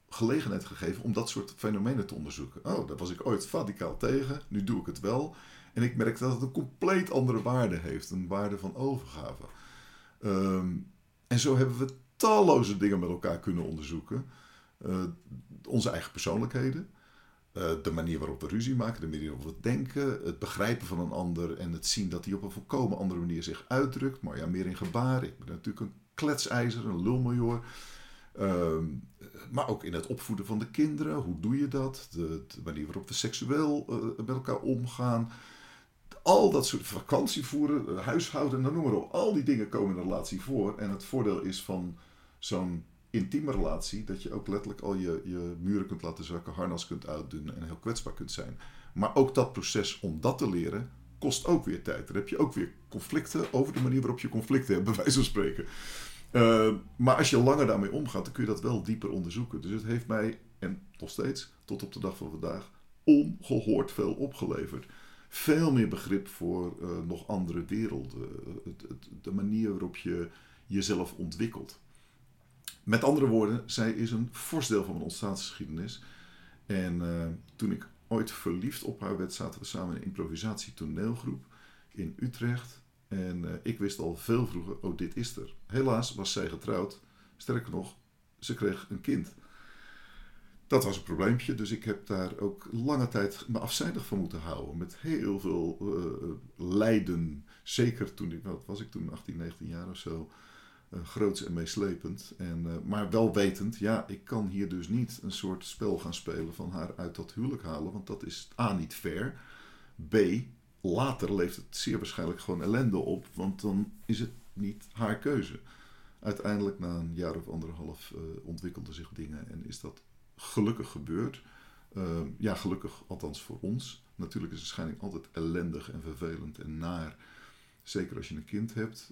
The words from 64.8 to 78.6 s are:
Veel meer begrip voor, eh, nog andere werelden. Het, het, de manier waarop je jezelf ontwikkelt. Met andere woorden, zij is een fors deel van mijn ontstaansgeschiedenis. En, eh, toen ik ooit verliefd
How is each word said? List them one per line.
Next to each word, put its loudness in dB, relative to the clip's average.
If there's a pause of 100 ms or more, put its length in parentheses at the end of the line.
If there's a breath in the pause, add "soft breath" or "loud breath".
Veel 4
meer 8
begrip 0
voor, -2
eh, -4
nog -6
andere 0
werelden. -4 (340)
Het, -12
het, -14 (120)
de -8
manier 2
waarop -2
je -2 (360 loud breath)
jezelf 2
ontwikkelt. -4 (1040 soft breath)
Met 4
andere 6
woorden, 4
zij 0
is -2
een 0
fors -2
deel 4
van -4
mijn -4
ontstaansgeschiedenis. -6 (640 loud breath)
En, 0
eh, 0 (280)
toen 0
ik -4 (200)
ooit 2
verliefd -2